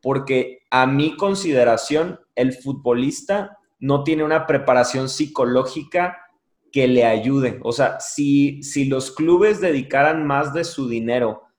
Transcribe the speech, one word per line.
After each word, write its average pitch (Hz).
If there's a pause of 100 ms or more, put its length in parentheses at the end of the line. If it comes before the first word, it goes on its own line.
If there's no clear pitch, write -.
porque 135 (120)
a 127
mi 147
consideración, 160 (160)
el 127
futbolista 139 (220)
no 139
tiene 156
una 160
preparación 131
psicológica 147 (540)
que 135
le 123
ayude. 117
O 120
sea, 127
si, 143
si 139
los 135
clubes 175
dedicaran 151
más 143
de 165
su 139
dinero 117 (160)